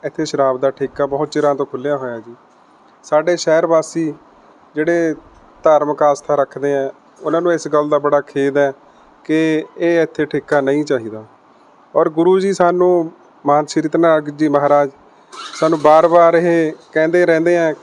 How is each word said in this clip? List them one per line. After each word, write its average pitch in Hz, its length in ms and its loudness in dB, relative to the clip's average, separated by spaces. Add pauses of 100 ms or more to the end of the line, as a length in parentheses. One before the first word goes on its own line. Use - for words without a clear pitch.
ਇੱਥੇ 156 200 -6
ਸ਼ਰਾਬ 135 360 -2
ਦਾ 135 100 0
ਠੇਕਾ 139 360 -6
ਬਹੁਤ 143 220 -4
ਚਿਰਾਂ 147 260 0
ਤੋਂ 139 120 -6
ਖੁੱਲ੍ਹਿਆ 139 300 -6
ਹੋਇਆ 127 220 -8
ਜੀ। 113 160 -18 (680)
ਸਾਡੇ 160 340 0
ਸ਼ਹਿਰ 165 300 0
ਵਾਸੀ 160 480 -2 (600)
ਜਿਹੜੇ 160 400 -2 (480)
ਧਾਰਮਿਕ 151 400 2
ਆਸਥਾ 147 320 0
ਰੱਖਦੇ 143 400 -4
ਆ, 135 160 -4 (320)
ਉਹਨਾਂ 156 180 -2
ਨੂੰ 175 120 0
ਇਸ 156 160 -6
ਗੱਲ 147 200 0
ਦਾ 147 100 0
ਬੜਾ 143 220 0
ਖੇਦ 139 380 -4
ਹੈ 139 140 0 (520)
ਕਿ 156 400 -2 (120)
ਇਹ 170 260 0
ਇੱਥੇ 156 240 -4
ਠੇਕਾ 147 340 -2
ਨਹੀਂ 139 240 -2
ਚਾਹੀਦਾ। 113 400 -6 (720)
ਔਰ 170 120 2
ਗੁਰੂ 170 320 2
ਜੀ 196 120 0
ਸਾਨੂੰ, 180 600 0 (340)
ਮਹੰਤ 147 220 0
ਸ਼੍ਰੀ 156 200 -2
ਧਨਾਗ 165 340 2
ਜੀ 147 260 -4
ਮਹਾਰਾਜ 143 420 2 (640)
ਸਾਨੂੰ 160 260 0
ਬਾਰ-ਬਾਰ 165 540 6
ਇਹ 170 380 2 (200)
ਕਹਿੰਦੇ 165 340 2
ਰਹਿੰਦੇ 170 320 2
ਆ 160 140 0 (100)